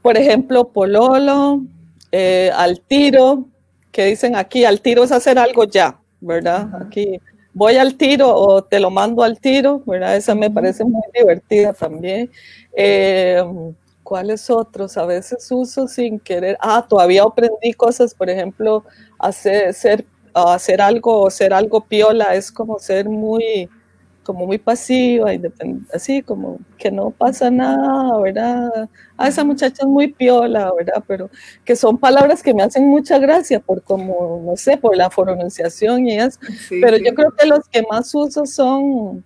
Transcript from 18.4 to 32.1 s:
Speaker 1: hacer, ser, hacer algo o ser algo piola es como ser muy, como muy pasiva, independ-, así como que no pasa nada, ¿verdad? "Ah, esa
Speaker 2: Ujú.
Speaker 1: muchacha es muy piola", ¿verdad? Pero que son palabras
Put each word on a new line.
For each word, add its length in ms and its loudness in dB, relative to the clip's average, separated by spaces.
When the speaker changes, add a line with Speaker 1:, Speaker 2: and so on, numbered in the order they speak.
Speaker 1:
hacer, 540 -2
ser, 320 0
hacer 480 2
algo 400 2
o 80 4
ser 240 0
algo 320 0
piola 500 2
es 160 -6
como 280 -10
ser 280 -4
muy, 640 -4
como 240 -8
muy 100 -4
pasiva, 760 0
independ-, 600 -10
así 300 -4
como 340 -10
que 140 -4
no 200 -6
pasa 400 0
nada, 680 0
¿verdad? 500 -2
"Ah, 100 0
esa 160 -2
Speaker 2:
Ujú. 80 0
Speaker 1:
muchacha 320 -2
es 40 0
muy 260 2
piola", 640 0
¿verdad? 300 -4
Pero 220 -8
que 100 2
son 220 2
palabras 460 4